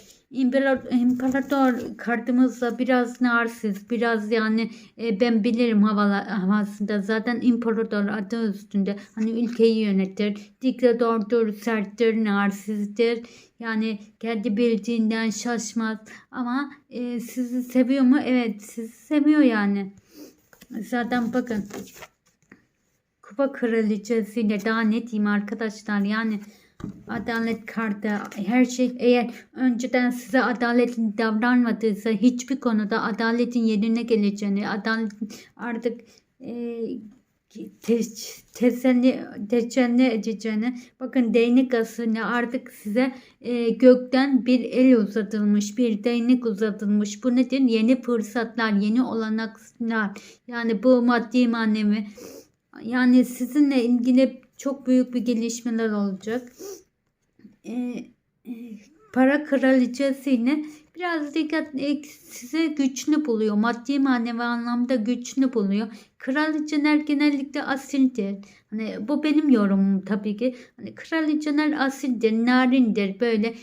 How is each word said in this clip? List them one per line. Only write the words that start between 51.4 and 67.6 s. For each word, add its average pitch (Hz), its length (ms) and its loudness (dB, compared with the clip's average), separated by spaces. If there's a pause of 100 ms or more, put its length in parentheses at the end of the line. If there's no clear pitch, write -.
manevi. 214 600 0 (760)
Yani 247 420 4
sizinle 262 580 0
ilgili 247 640 2 (120)
çok 277 300 -6
büyük 254 260 2
bir 247 60 -2
gelişmeler 226 720 -2
olacak. 208 640 -4 (1160)
Ee, 240 380 -6 (420)
e, 254 40 -10 (640)
para 269 300 4
kraliçesi 262 840 2
yine 269 360 0 (300)
biraz 330 400 -4
dikkat, 311 400 -2
e, 285 280 -2
size - 640 -6
güçlü 294 580 0
buluyor. 220 300 0
Maddi 240 440 0
manevi 240 440 0
anlamda 240 520 -2
güçlü 247 580 -2
buluyor. 208 340 0 (300)
Kraliçeler 302 800 0
genellikle 294 680 0